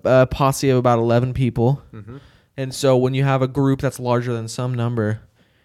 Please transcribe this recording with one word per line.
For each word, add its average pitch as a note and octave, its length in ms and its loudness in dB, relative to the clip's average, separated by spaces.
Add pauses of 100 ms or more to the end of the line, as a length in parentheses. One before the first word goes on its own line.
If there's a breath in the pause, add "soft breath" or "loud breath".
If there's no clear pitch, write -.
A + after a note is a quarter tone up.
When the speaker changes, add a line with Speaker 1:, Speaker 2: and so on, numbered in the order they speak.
(220)
Speaker 1:
a C3 60 4
posse C3+ 420 0
of B2+ 80 4
about A#2+ 220 2
eleven A#2+ 340 0
people. B2 480 0 (120)
Speaker 2:
Mm-hmm. A2 240 -18 (380 loud breath)
Speaker 1:
And C3 180 -10
so C3+ 220 2
when B2+ 180 2
you C3+ 120 0
have C3+ 160 2
a C3 80 0
group C3+ 320 0
that's C3+ 180 -4
larger B2 340 -2
than A2+ 140 -6
some B2 260 -6
number, A#2 460 -2 (460)